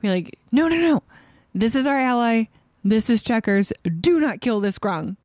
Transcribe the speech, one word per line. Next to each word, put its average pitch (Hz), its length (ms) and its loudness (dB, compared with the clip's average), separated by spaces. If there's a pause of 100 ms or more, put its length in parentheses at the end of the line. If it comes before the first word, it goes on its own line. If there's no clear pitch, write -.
be 208 80 -2
like, 185 280 -4 (140)
No, 294 160 2
no, 330 80 2
no. 330 280 2 (500)
This 220 220 -2
is 269 120 0
our 277 100 0
ally. 240 480 0 (380)
This 214 260 0
is 233 140 2
Checkers. 202 480 0 (300)
Do 339 180 4
not 294 220 -2
kill 226 180 0
this 196 180 -2
grung. 185 480 -4